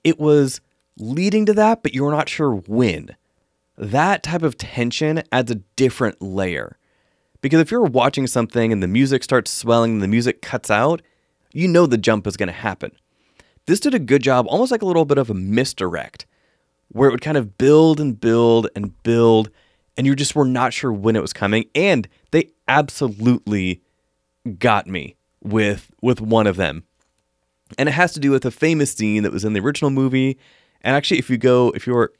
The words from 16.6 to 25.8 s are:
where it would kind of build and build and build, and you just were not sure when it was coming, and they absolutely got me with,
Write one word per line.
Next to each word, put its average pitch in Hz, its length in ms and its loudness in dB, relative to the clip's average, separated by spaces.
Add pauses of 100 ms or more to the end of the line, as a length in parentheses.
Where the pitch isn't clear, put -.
where 131 200 2
it 120 40 2
would - 80 -2
kind 151 160 -2
of 110 220 -4
build 151 420 6
and 131 180 -4
build 117 580 2
and 101 260 -10
build, 113 480 2 (460)
and 127 100 0
you 139 80 2
just 139 200 -4
were 147 100 2
not 127 280 0
sure 123 200 -4
when 107 240 0
it 92 60 -2
was - 100 -6
coming, 107 420 -2
and 165 340 0 (220)
they 160 200 0 (180)
absolutely 110 1120 -2 (760)
got 107 280 0
me 87 300 -10 (260)
with, 104 480 -2 (100)